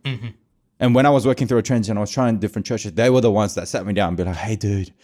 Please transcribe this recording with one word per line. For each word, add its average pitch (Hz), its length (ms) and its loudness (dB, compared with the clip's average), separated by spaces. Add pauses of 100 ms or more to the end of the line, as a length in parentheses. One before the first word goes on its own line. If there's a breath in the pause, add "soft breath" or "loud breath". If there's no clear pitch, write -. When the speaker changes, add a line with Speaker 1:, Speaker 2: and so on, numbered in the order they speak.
Speaker 1:
Mm-hmm. 117 240 -6 (520)
Speaker 2:
And 123 140 2
when 131 120 6
I 143 40 6
was 131 160 4
working 127 220 2
through 120 100 2
a 110 40 2
transition, 113 340 0
I 101 40 -2
was 104 120 -4
trying 120 260 0
different 101 260 -4
churches. 107 280 -6
They 113 180 2
were 127 100 4
the 113 120 4
ones 104 240 0
that 90 100 -6
sat - 180 -6
me 101 80 -4
down 95 160 0
and 90 80 -2
be 90 60 -2
like, 90 140 -4
"Hey, 110 180 -4
dude, 101 380 -2 (120)